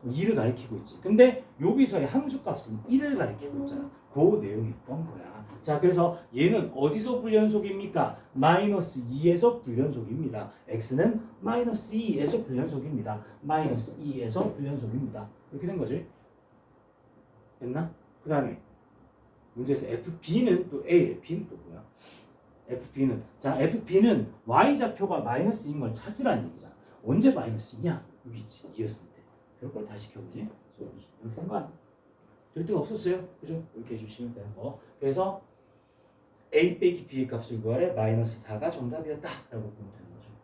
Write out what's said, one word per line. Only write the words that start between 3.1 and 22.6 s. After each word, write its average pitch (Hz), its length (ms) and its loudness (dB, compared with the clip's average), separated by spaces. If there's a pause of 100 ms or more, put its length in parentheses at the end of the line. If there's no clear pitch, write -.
가리키고 131 440 -4
있잖아. - 280 -8 (240)
그 185 280 6
내용이었던 113 640 -6
거야. - 300 -16 (240)
자, 151 180 0
그래서 170 380 4 (180)
얘는 175 400 4
어디서 220 460 0
불연속입니까? 202 960 2 (160)
마이너스 170 760 4
이에서 175 540 4
불연속입니다. 123 920 -2 (160)
X는 143 540 0 (200)
마이너스 226 540 -2
이에서 175 480 0
불연속입니다. 131 800 -4 (180)
마이너스 143 580 -2
이에서 143 540 -4
불연속입니다. 123 760 -6 (240)
이렇게 160 160 -8
된 190 100 -4
거지. 139 300 -4 (1500)
됐나? 143 320 -4 (320)
그 143 60 -12
다음에 143 300 0 (960)
문제에서 131 340 -2
에프비는 180 840 0
또 143 180 -8
A래. 170 320 4
B는 - 300 -6
또 - 80 -16
뭐야? 104 260 -18 (880)